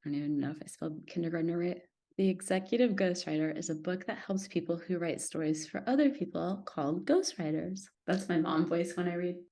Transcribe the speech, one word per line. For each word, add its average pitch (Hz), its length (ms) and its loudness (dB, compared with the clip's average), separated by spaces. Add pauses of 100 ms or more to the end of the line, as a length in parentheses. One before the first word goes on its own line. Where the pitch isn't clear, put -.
I 151 40 -4
don't 143 80 -2
even 147 220 0
know 135 120 0
if 156 120 -6
I - 40 -12
spelled - 400 -8
kindergartner 165 500 0
right. 175 240 -2 (360)
The 190 120 4
Executive 190 640 2
Ghostwriter 160 640 0
is 175 120 -6
a 165 60 0
book 180 300 -4
that 208 120 -4
helps 190 300 -2
people 170 300 -2
who 175 200 -2
write 165 240 0
stories 156 460 -2
for - 200 -6
other 277 220 6
people 185 560 -2
called 156 400 -2
ghostwriters. 180 760 0 (260)
That's 190 200 0
my 175 100 2
mom 160 280 4
voice 170 300 0
when 180 120 0
I 175 80 0
read. 175 200 -2 (160)